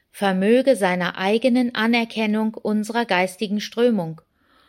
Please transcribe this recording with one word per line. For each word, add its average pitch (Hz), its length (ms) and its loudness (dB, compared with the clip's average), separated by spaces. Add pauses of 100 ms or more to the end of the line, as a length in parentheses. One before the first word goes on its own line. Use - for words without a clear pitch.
(120)
vermöge 214 640 2
seiner 180 420 -2
eigenen 240 560 0
Anerkennung 220 800 0
unserer 214 500 -2
geistigen 226 560 -2
Strömung 202 600 -2 (480)